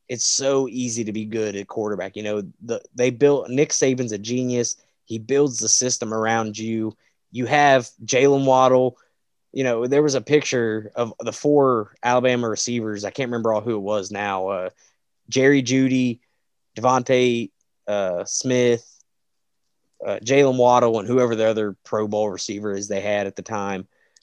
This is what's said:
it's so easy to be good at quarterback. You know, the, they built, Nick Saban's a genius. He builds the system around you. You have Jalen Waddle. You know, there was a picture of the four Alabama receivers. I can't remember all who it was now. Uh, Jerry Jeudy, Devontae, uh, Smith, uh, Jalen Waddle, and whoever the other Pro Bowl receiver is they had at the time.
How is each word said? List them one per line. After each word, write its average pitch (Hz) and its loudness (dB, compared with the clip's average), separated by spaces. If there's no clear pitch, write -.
it's 123 -4
so 135 0
easy 117 -4
to 104 -6
be 107 -6
good 107 -4
at 101 -8
quarterback. 101 -6
You 104 -10
know, 104 -4
the, 117 -6
they 123 2
built, 139 2
Nick 139 0
Saban's 131 0
a 104 -6
genius. 123 -2
He 113 -8
builds 127 0
the 110 -2
system 120 0
around 110 -2
you. 110 -4
You 123 -4
have 139 4
Jalen 139 4
Waddle. 127 4
You 135 -4
know, 123 0
there 139 4
was 147 2
a 131 0
picture 113 0
of 117 -4
the 113 -6
four 135 2
Alabama 123 2
receivers. 107 -6
I 98 -6
can't 131 -6
remember 113 -2
all 107 0
who 113 -4
it 101 -4
was 101 -4
now. 98 -4
Uh, 92 -6
Jerry 131 4
Jeudy, 127 0
Devontae, 123 2
uh, 98 -2
Smith, 123 0
uh, 101 -4
Jalen 131 4
Waddle, 120 6
and 98 -4
whoever 120 2
the 110 0
other 107 -2
Pro 107 -2
Bowl 104 -2
receiver 101 -8
is 101 -8
they 98 -4
had 101 -2
at 95 -10
the 95 -12
time. 98 -6